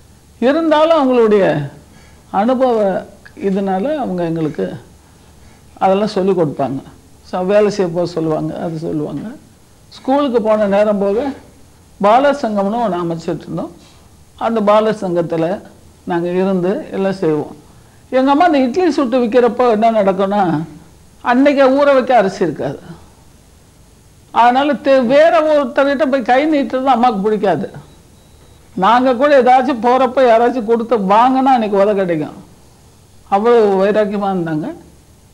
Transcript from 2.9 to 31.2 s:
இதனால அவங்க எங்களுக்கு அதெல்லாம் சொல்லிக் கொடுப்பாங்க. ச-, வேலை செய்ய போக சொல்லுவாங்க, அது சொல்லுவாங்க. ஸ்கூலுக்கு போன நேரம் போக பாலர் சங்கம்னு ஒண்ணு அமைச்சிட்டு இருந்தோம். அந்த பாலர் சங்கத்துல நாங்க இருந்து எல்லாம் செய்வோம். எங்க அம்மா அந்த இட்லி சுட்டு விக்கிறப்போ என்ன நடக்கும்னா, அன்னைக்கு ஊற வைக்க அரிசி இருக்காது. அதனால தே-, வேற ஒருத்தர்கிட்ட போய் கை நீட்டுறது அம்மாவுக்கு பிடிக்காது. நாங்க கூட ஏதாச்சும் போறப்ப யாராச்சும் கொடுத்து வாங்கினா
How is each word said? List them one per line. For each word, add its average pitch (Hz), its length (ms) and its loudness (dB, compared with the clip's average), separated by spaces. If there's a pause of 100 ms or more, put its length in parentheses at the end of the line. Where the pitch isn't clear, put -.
இதனால 196 600 -4
அவங்க 185 280 -6
எங்களுக்கு 160 500 -6 (1040)
அதெல்லாம் 196 300 0
சொல்லிக் 185 320 -2
கொடுப்பாங்க. 135 420 -4 (500)
ச-, 185 140 -6
வேலை 208 240 2
செய்ய 190 240 -2
போக 175 120 -2
சொல்லுவாங்க, 160 500 -4
அது 165 220 -8
சொல்லுவாங்க. 156 440 -6 (680)
ஸ்கூலுக்கு 262 520 -2
போன 214 240 0
நேரம் 202 340 0
போக 214 320 -2 (720)
பாலர் 269 400 2
சங்கம்னு 214 380 -4
ஒண்ணு 196 240 -2
அமைச்சிட்டு 165 380 -6
இருந்தோம். 185 300 -10 (640)
அந்த 226 240 -2
பாலர் 214 340 2
சங்கத்துல 170 640 -4 (440)
நாங்க 175 260 -4
இருந்து 190 640 -2
எல்லாம் 196 220 -4
செய்வோம். 156 420 -4 (540)
எங்க 262 220 0
அம்மா 311 140 4
அந்த 302 120 2
இட்லி 269 340 0
சுட்டு 262 280 -2
விக்கிறப்போ 247 500 0
என்ன 226 220 2
நடக்கும்னா, 196 720 0 (600)
அன்னைக்கு 269 480 2
ஊற 277 240 2
வைக்க 254 240 2
அரிசி 190 260 0
இருக்காது. 143 360 -6 (1500)
அதனால 254 420 2
தே-, 269 320 2
வேற 311 580 4
ஒருத்தர்கிட்ட 277 480 0
போய் 269 100 0
கை 269 320 2
நீட்டுறது 262 300 -2
அம்மாவுக்கு 240 380 2
பிடிக்காது. 202 500 -2 (1000)
நாங்க 240 420 2
கூட 285 260 4
ஏதாச்சும் 247 400 2
போறப்ப 254 340 0
யாராச்சும் 240 500 2
கொடுத்து 233 320 0
வாங்கினா 233 460 2